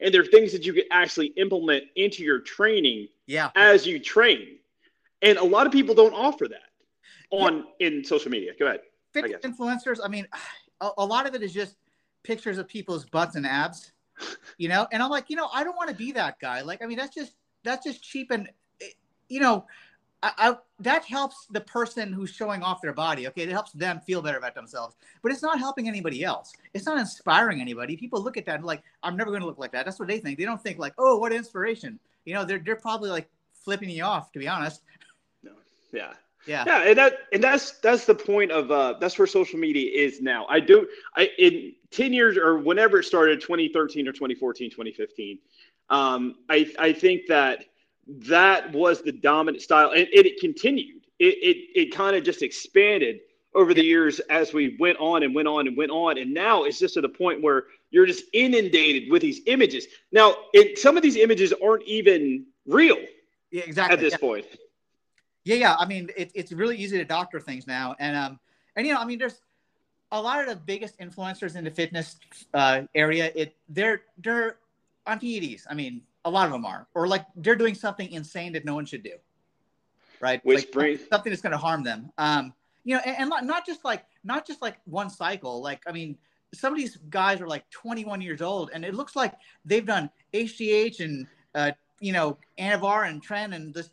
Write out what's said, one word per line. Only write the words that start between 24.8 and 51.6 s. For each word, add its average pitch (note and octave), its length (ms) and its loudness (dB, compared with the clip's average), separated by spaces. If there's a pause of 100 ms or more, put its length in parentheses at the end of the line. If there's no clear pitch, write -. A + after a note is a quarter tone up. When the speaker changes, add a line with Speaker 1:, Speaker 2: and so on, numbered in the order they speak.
Speaker 2:
but A#3+ 100 -2
it's C4+ 100 -8
not D#4 160 -2
helping C4 300 -8
anybody E3 340 -8
else. E3+ 300 -8 (220)
It's G3 120 -8
not D#4 120 -4
inspiring G3 600 0
anybody. B2 360 -10
People A3 260 -8
look B3 140 -8
at G#3+ 100 -12
that D#3+ 100 -6
and, D3+ 80 -10
like, D#3 180 -8 (200)
"I'm F3+ 140 -8
never G#3+ 160 -4
gonna F#3+ 140 -8
look D3+ 120 -12
like C3 140 -12
that." B2+ 140 -6
That's F#3+ 120 -12
what F#3 100 -10
they G#3+ 100 -4
think. C#3+ 200 -10
They F3 60 -6
don't A3+ 180 -8
think, F3 160 -12
like, C#3+ 200 -10
"Oh, B3+ 200 4
what A3+ 140 -2
inspiration." A3 680 -8 (280)
You E3 80 -10
know, G3+ 100 -4
they're, F#3+ 140 -6
they're F#3 180 -6
probably, A3 340 -6
like, E3 200 -8 (220)
flipping G3 360 -8
you E3 160 -8
off, F#3 280 -4
to C#3+ 60 -14
be C3+ 80 -10
honest. D#3+ 360 -6 (600)
Speaker 1:
No. - 100 -20 (400)
Yeah. F#2+ 200 -10 (340)
Speaker 2:
Yeah. C#3+ 200 -6
Speaker 1:
Yeah. E4 160 4
And G#3+ 160 8
that, C4+ 160 6 (180)
and G3 100 2
that's, C4+ 360 0
that's A#3 260 2
the G#3+ 100 6
point G3+ 360 0
of, D3 200 -2
uh, C3+ 300 2
that's F3 180 -4
where G3 80 8
social F3+ 320 0
media D3 360 2
is C#3 260 0
now. B2 280 -2
I D#3+ 120 4
do, F#3 260 8 (300)
I, F#3 220 4
in E3+ 360 4 (160)
ten B3+ 220 -2
years A#3 240 4
or E3 220 4
whenever F#3+ 400 4
it F3 60 2
started, D#3 360 4
twenty E3 280 -2
thirteen D#3 380 -2
or C3+ 60 -8
twenty C3+ 220 -6
fourteen, A#2+ 360 -6
twenty A2+ 220 -12
fifteen, G2+ 460 -10 (520)
um, B2+ 460 0 (120)
I, D#3 300 2
I D#3+ 160 2
think F#3 340 2
that C#3 380 0 (400)
that E3 640 4
was E3+ 280 2
the D3 120 -4
dominant D3 500 0
style, D3+ 300 6
and, D#3+ 80 4
and F#3+ 260 8
it - 120 0
continued. G#3 680 -4 (120)
It, F3+ 220 6
it, F3 400 0